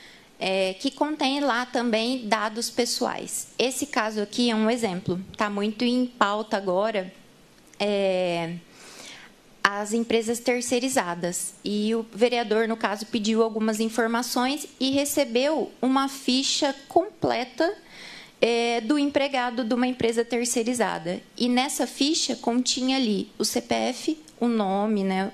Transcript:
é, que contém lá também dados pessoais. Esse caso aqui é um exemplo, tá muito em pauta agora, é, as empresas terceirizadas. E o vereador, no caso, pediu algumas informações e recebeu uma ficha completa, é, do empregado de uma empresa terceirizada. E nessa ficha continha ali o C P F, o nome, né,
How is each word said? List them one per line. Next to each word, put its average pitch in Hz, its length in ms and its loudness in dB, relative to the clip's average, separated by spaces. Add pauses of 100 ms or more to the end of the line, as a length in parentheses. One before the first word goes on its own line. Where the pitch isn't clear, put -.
(400)
é, 190 340 0
que 269 160 -4
contém 294 500 0
lá 247 260 0
também 240 600 0
dados 220 440 -2
pessoais. - 800 -2 (100)
Esse 262 280 0
caso 214 340 -2
aqui 240 300 0
é 220 40 2
um 220 160 2
exemplo, 190 500 -2 (160)
tá 208 140 0
muito 208 340 -2
em 247 220 2
pauta 214 500 0
agora, 196 560 0 (640)
é, 185 760 0 (1080)
as 202 300 0
empresas 233 480 0
terceirizadas. 240 1120 -2 (100)
E 208 300 0
o 226 180 0
vereador, 226 540 2
no 220 100 -2
caso, 214 300 -2
pediu 220 360 2
algumas 220 360 0
informações 240 880 0 (140)
e 262 100 0
recebeu 277 920 2
uma 269 280 2
ficha 269 640 0 (140)
completa, 320 880 0 (640)
é, 233 420 2
do 285 160 2
empregado 269 680 0
de 220 80 -2
uma 247 140 2
empresa 233 380 0
terceirizada. 226 1000 -2 (160)
E 240 100 2
nessa 254 380 2
ficha 277 500 0
continha 254 600 0
ali 214 420 0
o 220 60 0
C 233 180 0
P - 120 -2
F, 240 480 -2 (160)
o 240 80 0
nome, 208 560 2
né, 190 320 0